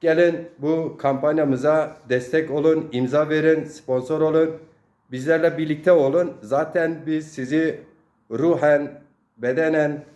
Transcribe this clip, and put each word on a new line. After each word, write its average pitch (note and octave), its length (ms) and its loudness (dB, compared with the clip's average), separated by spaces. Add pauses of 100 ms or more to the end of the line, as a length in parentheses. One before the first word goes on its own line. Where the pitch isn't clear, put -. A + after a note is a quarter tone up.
gelin E3 460 2 (120)
bu D#3 380 -2
kampanyamıza D3 1000 0 (120)
destek C3 420 -2
olun, D#3 400 0
imza C3 380 0
verin, D#3 340 2
sponsor C3 580 -4
olun, D#3+ 360 2 (540)
bizlerle D#3 460 0
birlikte D#3 340 0
olun. D#3+ 500 2
Zaten D#3 640 -2
biz D#3 260 -4
sizi D3+ 480 -2 (520)
ruhen, D3 680 0 (360)
bedenen, D3 680 -2 (120)